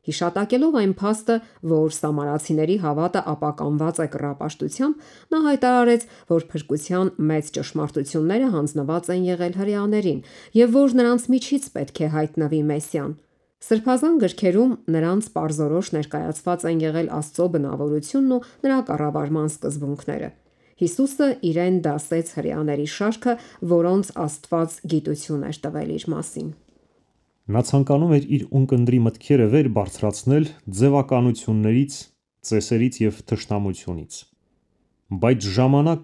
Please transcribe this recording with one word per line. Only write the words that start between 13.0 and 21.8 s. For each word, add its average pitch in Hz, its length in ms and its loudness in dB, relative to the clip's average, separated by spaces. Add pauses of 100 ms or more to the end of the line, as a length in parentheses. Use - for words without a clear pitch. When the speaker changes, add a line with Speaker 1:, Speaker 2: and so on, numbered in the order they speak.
Speaker 1:
Սրբազան 254 540 2
գրքերում 208 560 2 (120)
նրանց 165 460 0
պարզորոշ 156 600 -2
ներկայացված 160 760 -4
են 165 140 0
եղել 160 300 -2
Աստծո 151 360 -2
բնավորությունն 151 920 0
ու 247 80 -4 (140)
նրա 269 240 0
կառավարման 151 680 -2
սկզբունքները։ 143 800 -6 (520)
Հիսուսը 269 480 0 (120)
իրեն 175 380 0
դասեց 160 520 -4